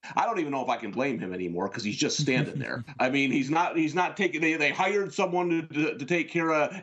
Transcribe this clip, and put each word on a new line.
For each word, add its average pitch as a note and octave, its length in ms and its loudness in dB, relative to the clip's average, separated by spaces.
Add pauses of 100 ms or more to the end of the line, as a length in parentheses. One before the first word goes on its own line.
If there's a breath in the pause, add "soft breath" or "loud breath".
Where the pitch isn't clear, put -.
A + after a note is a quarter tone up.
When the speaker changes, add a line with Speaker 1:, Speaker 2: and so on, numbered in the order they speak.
(160 loud breath)
Speaker 1:
I E3+ 80 4
don't A3 160 0
even D3 120 -2
know C3+ 100 -2
if B2+ 80 0
I A#2+ 80 0
can G#2+ 120 -8
blame B2 280 0
him F#2 160 -6
anymore F2+ 340 -2
'cause - 160 -8
he's G#2 140 -2
just D3 200 0
standing C#3+ 400 0
there. B2 240 -6 (100)
Speaker 2:
<laughs> - 60 -10
Speaker 1:
I B2+ 120 2
mean, C#3 200 2
he's C3 200 0
not, E3+ 260 2
he's D#3+ 180 0
not F3+ 220 0
taking, E3+ 240 0
they, D#3+ 140 4
they D3 160 2
hired F#3+ 420 2
someone F3+ 380 0
to, E3 160 0
to, D3+ 320 -2
to C#3 80 -8
take E3+ 240 0
care E3+ 200 2
of D3+ 320 2